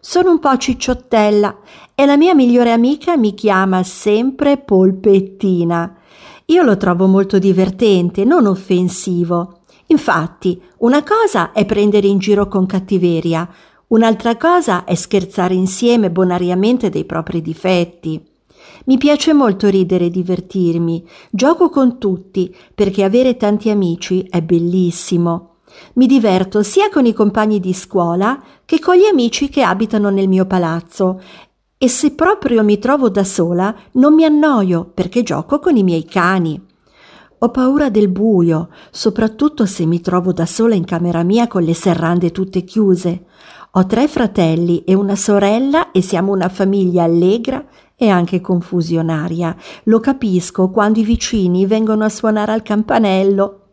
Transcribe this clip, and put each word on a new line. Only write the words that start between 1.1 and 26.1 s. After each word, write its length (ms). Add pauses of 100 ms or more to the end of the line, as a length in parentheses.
e 100
la 100
mia 200
migliore 360
amica 460
mi 160
chiama 480
sempre 800
polpettina. 1400 (480)
Io 160
lo 160
trovo 300
molto 320
divertente, 840
non 220
offensivo. 1160 (260)
Infatti, 760 (160)
una 240
cosa 520
è 120
prendere 400
in 140
giro 280
con 200
cattiveria, 840 (380)
un'altra 500
cosa 460
è 100
scherzare 640
insieme 560
bonariamente 800
dei 140
propri 360
difetti. 840 (600)
Mi 140
piace 340
molto 360
ridere 360
e 60
divertirmi, 920 (280)
gioco 400
con 260
tutti, 580 (200)
perché 280
avere 340
tanti 340
amici 580
è 140
bellissimo. 1040 (460)
Mi 100
diverto 580